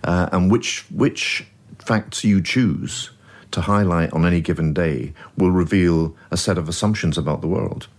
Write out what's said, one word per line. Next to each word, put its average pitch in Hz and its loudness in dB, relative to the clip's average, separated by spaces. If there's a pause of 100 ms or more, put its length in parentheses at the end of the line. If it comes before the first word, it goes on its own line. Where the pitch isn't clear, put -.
Uh, 90 0
and 90 4
which, - 0
which - -2 (360)
facts - -2
you 101 4
choose - -2 (420)
to - -4
highlight 90 2
on 80 2
any 87 4
given 80 0
day 73 -2 (220)
will 92 2
reveal 87 2 (140)
a 78 -4
set 90 0
of 80 -6
assumptions 101 0
about 78 -2
the 80 -4
world. - -4 (120)